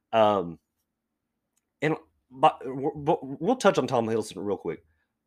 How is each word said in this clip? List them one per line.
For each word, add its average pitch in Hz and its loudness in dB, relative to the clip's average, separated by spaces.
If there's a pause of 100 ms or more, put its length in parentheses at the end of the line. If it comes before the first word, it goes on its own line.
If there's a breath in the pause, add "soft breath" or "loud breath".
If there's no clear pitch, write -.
(120)
Um, 101 2 (1200)
and 156 0 (340)
but 135 2
w-, 139 -6
w-, 143 -2
we'll 214 0
touch 190 4
on 131 0
Tom 120 0
Hiddleston 104 -4
real 101 -2
quick. - -8 (420)